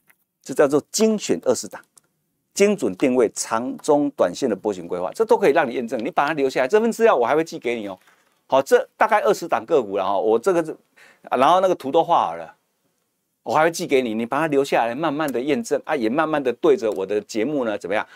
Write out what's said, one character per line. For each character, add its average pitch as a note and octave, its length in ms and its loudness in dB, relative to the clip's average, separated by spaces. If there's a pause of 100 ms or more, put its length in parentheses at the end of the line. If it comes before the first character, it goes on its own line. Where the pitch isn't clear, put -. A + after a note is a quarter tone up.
(420)
这 C#3 120 -12
叫 C#3+ 120 4
做 C#3 240 2
精 A3 280 2
选 F3+ 240 -2
二 B3 120 2
十 G#3 140 -6
档， - 140 -16 (720)
精 G3+ 200 2
准 A2+ 220 -4
定 B2+ 180 0
位 A2+ 200 2
长 B2 440 -6
中 D3 380 2
短 - 180 0
线 C3 140 -4
的 G2+ 80 0
波 G#2 160 -4
形 E2+ 160 -10
规 F2 100 -6
划， F2+ 140 -6
这 - 140 -4
都 A#3 100 4
可 G3+ 100 0
以 C#3+ 60 4
让 D3+ 160 2
你 A#2+ 60 -8
验 B2+ 120 -6
证。 A#2 160 -6
你 C#3+ 80 -6
把 D3+ 160 -2
它 D#3 60 -2
留 C#3 160 0
下 C3+ 140 -2
来， C3 60 -2
这 G#3 120 2
份 A#3 100 0
资 A3 140 -2
料 G#3+ 100 6
我 B2 120 2
还 C3+ 100 2
会 D#3+ 80 0
寄 D#3+ 140 -12
给 A#2+ 160 -4
你 A2 140 -8
哦。 F#2+ 100 -12 (480)
好， C3+ 160 2
这 - 340 2
大 - 100 2
概 G#3 140 2
二 G#3 140 2
十 E3+ 120 -8
档 A#2+ 200 -2
个 D3+ 160 2
股 G2 160 -4
了 F#2 60 -2
哈， G2 140 -2
我 A2 200 2
这 G3 120 0
个 E3+ 140 2
是、 D#3 100 -8 (540)
啊， - 80 -2
然 C3 120 4
后 F3+ 120 4
那 G3 80 2
个 F3 60 2
图 - 160 -8
都 E3 120 2
画 D3+ 240 2
好 E2+ 100 -6
了， E2 180 -14 (880)
我 A#2 120 -4
还 D3+ 80 4
会 E3+ 80 4
寄 E3 160 -8
给 C3 160 4
你， A2 120 -4
你 A#2 120 -4
把 C3+ 140 -4
它 D#3+ 80 0
留 C#3 160 2
下 C#3 220 0
来， A#2 80 -4
慢 D#3 180 -4
慢 D3+ 180 -4
的 A#2 100 -4
验 C3 220 -2
证 C3+ 220 -4
啊， D#3 100 -4
也 A#2 140 0
慢 D#3 200 0
慢 D3+ 140 -2
的 B2 120 0
对 D3 220 4
着 A2 160 -2
我 F#2+ 140 -4
的 G#2 140 -2
节 G#2+ 240 -4
目 C#3 200 -2
呢， G#2 140 -4
怎 - 100 -12
么 F#2+ 60 -2
样？ G#2 100 -2 (100)